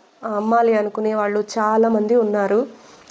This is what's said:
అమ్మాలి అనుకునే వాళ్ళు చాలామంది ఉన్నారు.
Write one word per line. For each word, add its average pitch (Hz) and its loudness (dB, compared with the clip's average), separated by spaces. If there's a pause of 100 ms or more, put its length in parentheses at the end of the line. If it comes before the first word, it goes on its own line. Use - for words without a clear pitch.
(240)
అమ్మాలి 226 0
అనుకునే 214 -2
వాళ్ళు 208 -2 (140)
చాలామంది 226 2
ఉన్నారు. 208 0 (440)